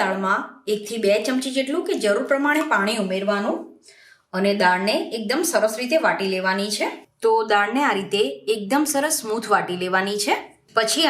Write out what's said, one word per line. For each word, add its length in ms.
દાળમાં 400
એકથી 300
બે 100
ચમચી 300
જેટલું 300
કે 160
જરૂર 260
પ્રમાણે 420
પાણી 320
ઉમેરવાનું 520
અને 140
દાળને 340
એકદમ 240
સરસ 280
રીતે 160
વાટી 300
લેવાની 400
છે. 120
તો 80
દાળને 320
આ 140
રીતે 240
એકદમ 300
સરસ 280
સ્મૂથ 320
વાટી 300
લેવાની 420
છે. 80
પછી 340